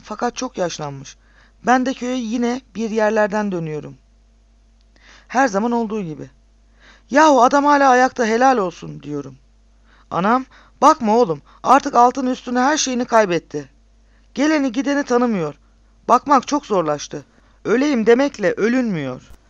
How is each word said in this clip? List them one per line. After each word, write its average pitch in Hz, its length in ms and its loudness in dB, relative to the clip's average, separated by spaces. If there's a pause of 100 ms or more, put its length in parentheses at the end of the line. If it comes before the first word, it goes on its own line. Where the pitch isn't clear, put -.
fakat 233 340 -8
çok 254 220 -10
yaşlanmış. 147 580 -8 (500)
Ben 247 200 2
de 269 80 -4
köye 247 220 -6
yine 240 440 -4 (140)
bir 220 160 -6
yerlerden 214 640 -2
dönüyorum. 151 440 -8 (1300)
Her 262 200 0
zaman 214 240 -2
olduğu 220 300 -4
gibi. 139 280 -12 (800)
"Yahu 277 320 6
adam 269 220 4
hala 285 240 4
ayakta, 254 380 2
helal 240 300 2
olsun." 165 460 -8
diyorum. 139 340 -12 (760)
Anam, 220 340 0 (380)
"Bakma 262 340 4
oğlum, 165 260 0 (200)
artık 269 320 2
altını 247 360 2
üstüne 247 300 -4
her 285 160 2
şeyini 254 280 -4
kaybetti. 175 640 -2 (680)
Geleni 277 380 0
gideni 277 320 -2
tanımıyor. 226 500 -2 (540)
Bakmak 254 380 2
çok 285 200 -4
zorlaştı. 151 580 -4 (400)
Öleyim 240 420 0
demekle 233 460 2
ölünmüyor. 185 720 -2 (280)